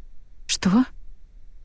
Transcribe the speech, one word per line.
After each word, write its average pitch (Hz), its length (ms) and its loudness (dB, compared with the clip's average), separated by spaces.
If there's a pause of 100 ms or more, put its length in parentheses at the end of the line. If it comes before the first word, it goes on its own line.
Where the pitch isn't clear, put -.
(460)
«Что?» 214 400 6 (800)